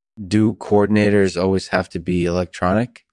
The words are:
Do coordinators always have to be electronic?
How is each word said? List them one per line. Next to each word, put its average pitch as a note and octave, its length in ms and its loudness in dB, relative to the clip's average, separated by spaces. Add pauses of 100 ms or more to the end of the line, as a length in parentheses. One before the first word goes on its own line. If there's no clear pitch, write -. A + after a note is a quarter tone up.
(260)
Do G#2+ 280 2
coordinators G2+ 880 2
always F#2+ 260 0
have F#2 220 -4
to F2+ 100 -10
be F2 240 -2
electronic? F2+ 880 -2